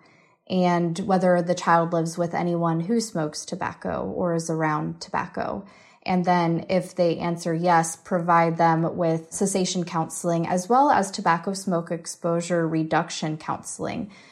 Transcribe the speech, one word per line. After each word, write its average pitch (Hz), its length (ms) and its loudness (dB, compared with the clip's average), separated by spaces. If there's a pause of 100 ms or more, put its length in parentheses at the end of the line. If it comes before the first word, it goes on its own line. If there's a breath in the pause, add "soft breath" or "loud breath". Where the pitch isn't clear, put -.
(500 soft breath)
and 175 500 2
whether 180 420 2
the 170 140 0
child 170 360 2
lives 165 260 -2
with 170 160 -2
anyone 170 480 0
who 220 200 0
smokes 156 440 -6
tobacco - 600 -6
or 170 300 -2
is 165 140 -4
around 160 520 -2
tobacco. - 640 -6 (380 loud breath)
And 180 220 0
then 170 420 2
if 180 280 -2
they 175 240 2
answer 170 340 -4
yes, 165 420 2
provide 170 640 2
them 165 400 2
with 165 340 -2
cessation 190 520 0
counseling 165 640 -2
as 180 200 -2
well 269 220 6
as 196 220 4
tobacco 180 420 0
smoke 170 380 -2
exposure 170 760 -2
reduction 160 680 -2
counseling. - 720 -8 (200 loud breath)